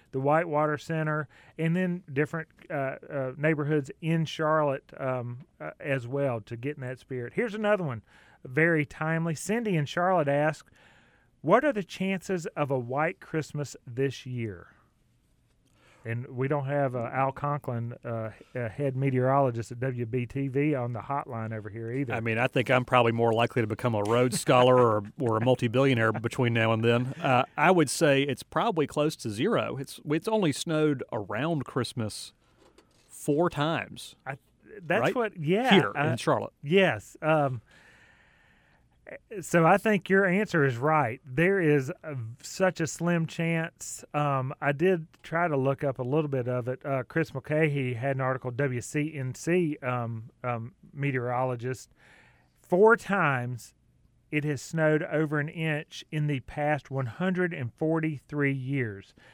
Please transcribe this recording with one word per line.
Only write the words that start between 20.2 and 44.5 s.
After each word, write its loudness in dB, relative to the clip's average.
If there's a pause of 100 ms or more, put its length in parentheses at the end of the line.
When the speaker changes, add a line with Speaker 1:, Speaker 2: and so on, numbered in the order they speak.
Speaker 1:
T -4
V, 2
on -4
the -6
hotline -6
over -10
here -8
either. -2
Speaker 2:
I -2
mean, 0
I 4
think 2
I'm 4
probably 6
more 2
likely 2
to -2
become -2
a 0
Rhodes 2
Scholar 6
or, 4 (160)
or 0
a 0
multi-billionaire 4
between 0
now 4
and 0
then. 2
Uh, 4 (120)
I 6
would 4
say 4
it's -4
probably -2
close -2
to -8
zero. -2
It's, -12
it's -4
only 2
snowed 0
around -4
Christmas -6 (720)
four 0
times. -4 (100)
Speaker 1:
I, -10 (460)
that's 0
Speaker 2:
Right? 2
Speaker 1:
what, -2
yeah, 2
Speaker 2:
Here 6
Speaker 1:
uh, 0
Speaker 2:
in 0
Charlotte. 0 (120)
Speaker 1:
yes. 2
Um, 0 (1800)
so 4
I 8
think 0
your 4
answer 2
is 2
right. 2
There 2
is 4 (140)
a, -10 (260)
such 0
a -2
slim 0
chance. -6 (100)
Um, -2